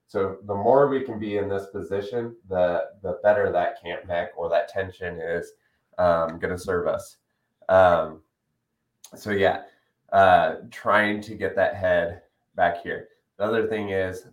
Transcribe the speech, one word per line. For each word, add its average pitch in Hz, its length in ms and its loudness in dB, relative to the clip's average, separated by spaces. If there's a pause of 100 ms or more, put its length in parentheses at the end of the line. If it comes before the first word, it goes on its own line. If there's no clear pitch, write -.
So 95 380 -4
the 101 80 -6
more 131 340 6
we 131 160 -2
can 107 160 -8
be 104 160 -4
in 98 120 -2
this 98 180 -4
position, 101 680 -6 (140)
the, 90 380 0 (160)
the 90 200 -6
better 104 300 2
that - 280 -2
camp 85 280 -12
neck 87 280 -4
or 85 120 -4
that 82 200 0
tension 90 520 -8
is, 82 320 -6 (460)
um, 85 420 2
gonna 90 180 -4
serve 90 300 -4
us. - 300 -6 (500)
Um, 85 540 4 (920)
so - 160 -8
yeah, 95 320 2 (500)
uh, 90 440 6 (160)
trying 104 480 0
to 107 160 -14
get - 180 -4
that 98 220 0
head 87 460 -2 (340)
back 87 260 0
here. - 260 -10 (280)
The 98 80 -4
other 110 240 0
thing 104 220 -4
is, 92 420 -4